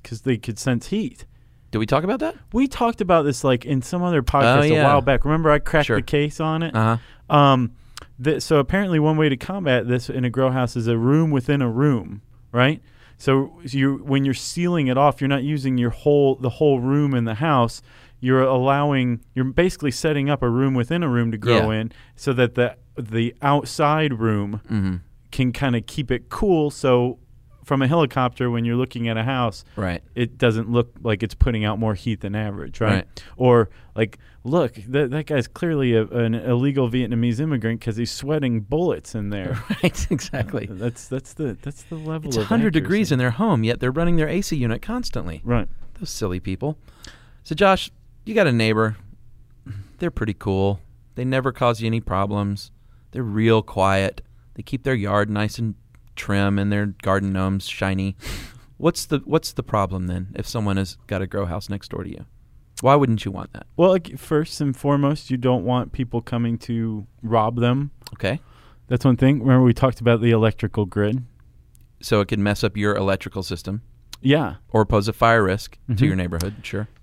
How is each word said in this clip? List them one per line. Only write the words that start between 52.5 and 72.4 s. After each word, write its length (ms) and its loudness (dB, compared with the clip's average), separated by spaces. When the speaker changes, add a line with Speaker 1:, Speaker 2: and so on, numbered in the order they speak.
Speaker 2:
They're 100 -6
real 400 4
quiet. 580 0
They 80 -16
keep 200 -8
their 120 -2
yard 360 0
nice 280 -2
and 160 -4
trim 440 0
and 120 0
their 140 0
garden 460 -2
gnomes 340 -2
shiny. 500 -4
<laughs> 300 -20
What's 300 -2
the, 180 0
what's 280 -2
the 100 -6
problem 460 -2
then 260 -6
if 140 -8
someone 280 -2
has 200 -4
got 160 -4
a 40 -4
grow 200 -4
house 220 -6
next 220 -10
door 140 -8
to 60 -10
you? 140 -14
Why 160 4
wouldn't 280 2
you 60 -4
want 220 -10
that? 140 -16
Speaker 1:
Well, 140 6
like, 280 0
first 420 -2
and 160 -2
foremost, 540 0
you 60 0
don't 280 0
want 280 -2
people 280 -4
coming 380 -2
to 480 -6
rob 380 2
them. 300 0
Speaker 2:
Okay. 260 -2
Speaker 1:
That's 160 0
one 120 6
thing. 240 4
Remember 240 6
we 100 6
talked 260 0
about 200 4
the 120 4
electrical 540 2
grid? 380 -2
Speaker 2:
So 180 2
it 80 0
could 120 -2